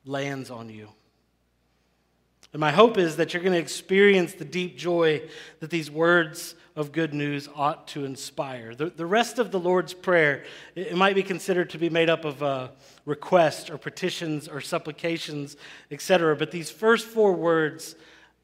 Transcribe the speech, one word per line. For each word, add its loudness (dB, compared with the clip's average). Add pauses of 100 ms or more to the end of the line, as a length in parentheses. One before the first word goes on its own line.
lands -6
on -14
you. -18 (1600)
And -8
my 4
hope 8
is 2
that 0
you're -4
gonna 2
experience 4
the -14
deep -6
joy 0 (300)
that -12
these -4
words 2 (200)
of -6
good -2
news -4
ought -2
to -8
inspire. -10
The, -4
the -8
rest 2
of -2
the -2
Lord's 0
Prayer, 4 (300)
it, -8
it -6
might 2
be 2
considered -2
to -14
be -2
made 2
up 0
of, -8
uh, -4 (360)
requests 0
or -12
petitions -6
or -10
supplications, -6 (340)
et -12
cetera. 4
But -4
these -8
first 2
four 4
words 0 (500)